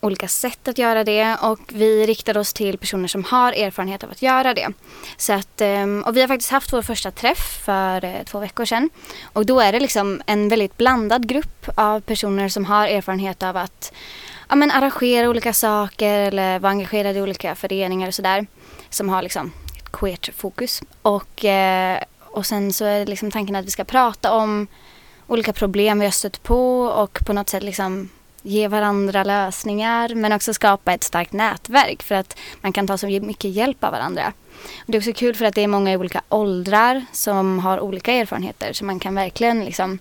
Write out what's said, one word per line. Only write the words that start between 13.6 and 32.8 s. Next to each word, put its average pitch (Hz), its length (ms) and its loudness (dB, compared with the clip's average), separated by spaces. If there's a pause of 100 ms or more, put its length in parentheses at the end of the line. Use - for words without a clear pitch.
ja, - 80 2
men 294 140 6
arrangera 247 580 2
olika 233 240 0
saker 208 680 2
eller 190 400 0
vara 196 120 2
engagerade 202 480 0
i 196 40 -2
olika 185 320 -4
föreningar 190 540 -2
och 190 60 -6
sådär, 196 320 0 (440)
som 202 180 -4
har 185 140 0
liksom 170 300 -6 (260)
ett - 140 -16
queert - 440 -6
fokus. - 460 -6 (200)
Och, 202 420 -2
eh, 190 580 2 (180)
och - 260 -6
sen 202 260 -2
så 214 120 -4
är 208 140 2
det 202 80 -2
liksom 202 240 -6
tanken 202 260 -4
att 190 100 -4
vi 196 40 -10
ska - 140 -6
prata 233 480 2
om 214 340 0 (600)
olika 226 260 -2
problem 208 460 2
vi 208 60 2
har 196 80 2
stött - 300 -4
på 247 420 4
och 214 420 0
på 214 60 -2
något 202 160 0
sätt 190 140 -4
liksom 190 460 -4 (340)
ge 208 260 0
varandra 202 560 2
lösningar, 202 880 0
men 214 180 2
också 208 220 0
skapa 196 380 4
ett - 120 -2
starkt 175 280 -4
nätverk 226 680 0
för - 120 -4
att 190 220 -4 (240)
man 196 120 -4
kan 196 140 0